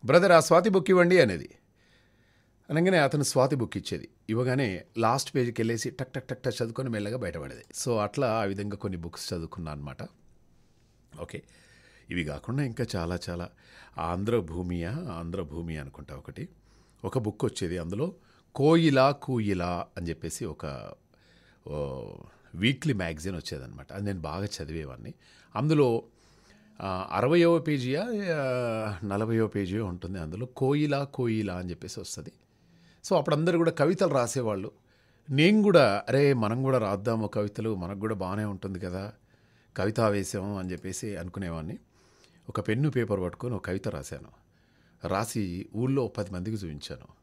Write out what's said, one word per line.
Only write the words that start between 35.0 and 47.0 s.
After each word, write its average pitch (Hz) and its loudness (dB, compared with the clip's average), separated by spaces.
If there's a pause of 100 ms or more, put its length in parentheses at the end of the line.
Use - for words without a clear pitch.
నేను 180 6
కూడా, 143 6
"అరే, 139 4
మనం 117 0
కూడా 131 2
రాద్దాము 107 0
కవితలు, 107 -4
మనకు 95 -6
కూడా 110 -2
బాగానే 95 -4
ఉంటుంది 98 -6
కదా, 95 -8 (640)
కవితావేశం" 101 0
అని 92 -4
చెప్పేసి 95 -8
అనుకునేవాడిని. 87 -8 (720)
ఒక - -4
పెన్ను 131 2
పేపర్ 104 0
పట్టుకొని 98 -4
ఒక 95 -6
కవిత 98 -4
రాశాను. 73 -10 (800)
రాసి 98 -4
ఊళ్ళో 131 0
పది 123 -6
మందికి 98 -4
చూపించాను. 80 -10 (160)